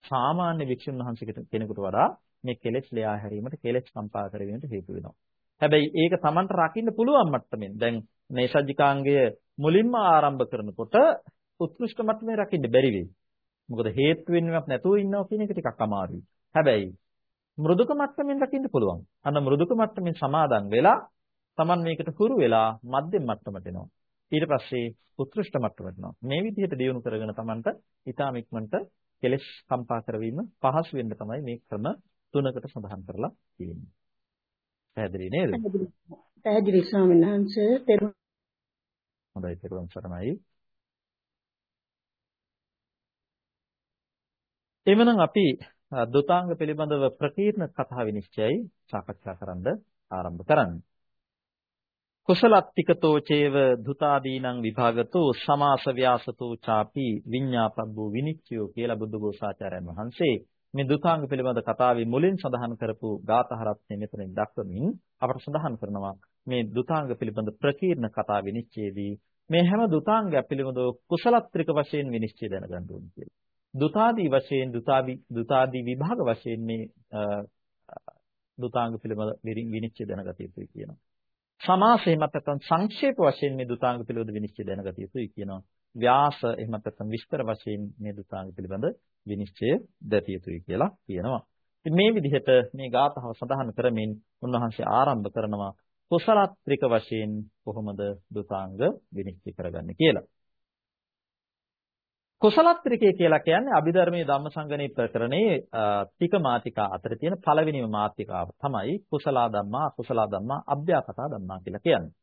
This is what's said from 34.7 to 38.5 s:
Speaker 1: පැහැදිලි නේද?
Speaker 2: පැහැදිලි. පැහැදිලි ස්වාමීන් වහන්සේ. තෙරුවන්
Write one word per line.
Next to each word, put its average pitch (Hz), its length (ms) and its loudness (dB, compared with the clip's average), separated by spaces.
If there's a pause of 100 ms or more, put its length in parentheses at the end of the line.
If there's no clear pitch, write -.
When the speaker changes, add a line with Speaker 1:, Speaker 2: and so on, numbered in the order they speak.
Speaker 1:
පැහැදිලි 95 320 -6
නේද? 165 200 0
Speaker 2:
පැහැදිලි. 196 380 -4 (520)
පැහැදිලි 202 420 4
ස්වාමීන් 180 400 6
වහන්සේ. 202 580 2
තෙරුවන් 208 340 2 (1200)